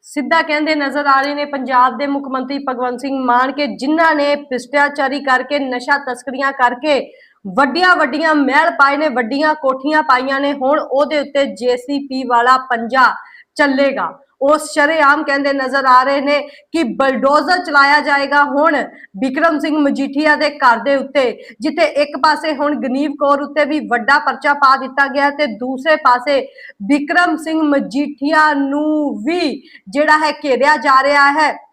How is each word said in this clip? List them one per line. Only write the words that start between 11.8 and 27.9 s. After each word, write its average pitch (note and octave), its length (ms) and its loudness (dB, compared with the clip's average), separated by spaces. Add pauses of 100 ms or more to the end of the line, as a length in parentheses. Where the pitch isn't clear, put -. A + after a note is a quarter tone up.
ਪੀ C4 200 -6
ਵਾਲਾ B3 280 4 (140)
ਪੰਜਾ A#3 420 2 (420)
ਚੱਲੇਗਾ। C4+ 600 0 (280)
ਉਹ D4 160 2
ਸ਼ਰੇਆਮ D4+ 640 2
ਕਹਿੰਦੇ C#4 280 0
ਨਜ਼ਰ C4+ 320 -2
ਆ B3+ 180 6
ਰਹੇ C#4 180 0
ਨੇ C#4+ 180 0 (340)
ਕਿ E4 100 0 (160)
ਬਲਡੋਜ਼ਰ C#4 680 2
ਚਲਾਇਆ C#4+ 360 4
ਜਾਏਗਾ। C#4 440 2
ਹੁਣ C#4+ 320 2 (400)
ਬਿਕਰਮ C#4+ 420 0
ਸਿੰਘ D4+ 200 -2
ਮਜੀਠੀਆ C#4+ 580 0
ਦੇ D4 140 0
ਘਰ C#4 340 2
ਦੇ C#4 120 2
ਉੱਤੇ, C4+ 280 -2 (360)
ਜਿੱਥੇ D4+ 240 0 (180)
ਇੱਕ D4 200 -4
ਪਾਸੇ D#4 320 0
ਹੁਣ C#4+ 260 -2
ਗਨੀਵ C4+ 400 -2
ਕੌਰ C#4+ 220 2
ਉੱਤੇ D4 220 -2
ਵੀ D4 240 -2
ਵੱਡਾ A#3+ 380 0
ਪਰਚਾ C#4+ 280 -2
ਪਾ C#4 220 4
ਦਿੱਤਾ C4+ 320 -2
ਗਿਆ C#4+ 220 0
ਤੇ D4 160 -2 (120)
ਦੂਸਰੇ C4 460 -2
ਪਾਸੇ D4 360 2 (480)
ਬਿਕਰਮ D#4 480 2
ਸਿੰਘ D#4+ 260 -4
ਮਜੀਠੀਆ D4 920 0